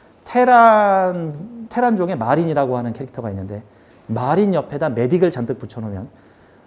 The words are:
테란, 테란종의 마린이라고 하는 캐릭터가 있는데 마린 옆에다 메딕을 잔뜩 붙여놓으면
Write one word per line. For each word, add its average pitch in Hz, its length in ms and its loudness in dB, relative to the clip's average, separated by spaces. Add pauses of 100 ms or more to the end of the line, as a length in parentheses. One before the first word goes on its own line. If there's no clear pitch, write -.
(240)
테란, 214 1500 2
테란종의 190 480 0
마린이라고 139 600 0
하는 117 160 -4
캐릭터가 127 380 -10
있는데 98 320 -10 (440)
마린 151 460 0
옆에다 143 360 -4
메딕을 139 420 2
잔뜩 120 260 -6
붙여놓으면 107 520 -10 (580)